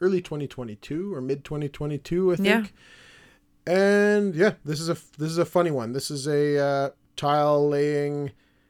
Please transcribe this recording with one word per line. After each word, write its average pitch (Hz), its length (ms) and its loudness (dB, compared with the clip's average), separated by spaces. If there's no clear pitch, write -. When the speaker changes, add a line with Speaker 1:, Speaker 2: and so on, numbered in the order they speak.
Speaker 1:
early 185 200 2
twenty 147 260 -6
twenty-two 143 680 -8
or 139 80 -8
mid 135 220 -4
twenty 147 260 -6
twenty-two, 170 640 -2
I - 60 -2
Speaker 2:
Yeah. 208 220 4
Speaker 1:
think. 208 120 -8
And 202 680 2
yeah, 190 180 4
this 147 160 -4
is 165 100 -6
a 170 40 0
f-, - 240 -14
this 151 140 -4
is 165 60 -4
a 170 80 4
funny 175 260 2
one. 120 220 -4
This 135 180 -4
is 139 160 -6
a, 147 300 2
uh, 139 320 0
tile 147 500 2
laying, 147 640 0